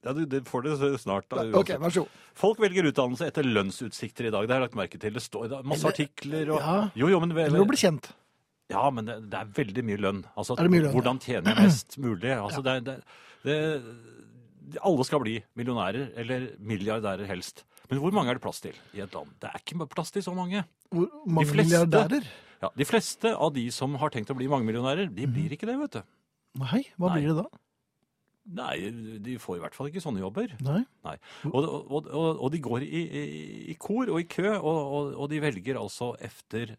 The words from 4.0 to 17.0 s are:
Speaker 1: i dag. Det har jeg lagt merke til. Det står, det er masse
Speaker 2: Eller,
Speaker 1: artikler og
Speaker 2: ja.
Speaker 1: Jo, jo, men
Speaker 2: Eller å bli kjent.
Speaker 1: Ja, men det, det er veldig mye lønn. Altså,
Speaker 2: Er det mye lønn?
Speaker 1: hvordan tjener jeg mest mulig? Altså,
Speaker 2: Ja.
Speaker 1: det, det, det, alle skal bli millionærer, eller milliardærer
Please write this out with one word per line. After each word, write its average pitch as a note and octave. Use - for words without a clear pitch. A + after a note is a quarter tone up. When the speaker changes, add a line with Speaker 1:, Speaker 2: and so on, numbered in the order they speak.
Speaker 1:
i A2
dag. G#2
Det B2+
har C3
jeg A#2+
lagt A2+
merke F2+
til. G#2+
Det A#2
står, A2
det C3+
er B2+
masse D3+
Speaker 2:
Eller, D#3
Speaker 1:
artikler D3+
og C#3+
Speaker 2:
ja. D#3+
Speaker 1:
Jo, C#3+
jo, F3+
men E3+
Speaker 2:
Eller D#3+
å G3+
bli C#4
kjent. D#3+
Speaker 1:
Ja, G2+
men A#2
det, A2+
det A2+
er F#2+
veldig A#2
mye G2+
lønn. G2
Altså, G#2+
Speaker 2:
Er E3
det F3+
mye E3
lønn? C#3
Speaker 1:
hvordan B2+
tjener B2+
jeg G#3
mest D3
mulig? A#2
Altså, A#2+
Speaker 2:
Ja. C3
Speaker 1:
det, C3
det, C#3+
det, D#3+
alle E3+
skal D3
bli A2+
millionærer, A#2
eller B2
milliardærer G#2